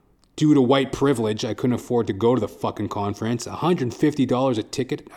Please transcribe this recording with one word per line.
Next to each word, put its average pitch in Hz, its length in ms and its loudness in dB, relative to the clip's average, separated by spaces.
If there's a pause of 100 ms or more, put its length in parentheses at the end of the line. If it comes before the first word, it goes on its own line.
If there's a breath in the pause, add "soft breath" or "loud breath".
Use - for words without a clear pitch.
(360 soft breath)
due 151 180 4
to 139 80 6
white 135 300 4
privilege, 117 540 0
I 107 80 -4
couldn't 139 220 0
afford 120 320 -2
to 113 60 -4
go 113 220 2
to 117 60 0
the 101 80 -2
fucking 104 400 -6
conference. 110 580 -4
a - 40 -10
hundred 135 420 -2
fifty 143 320 2
dollars 123 320 0
a 107 60 -4
ticket? - 540 -8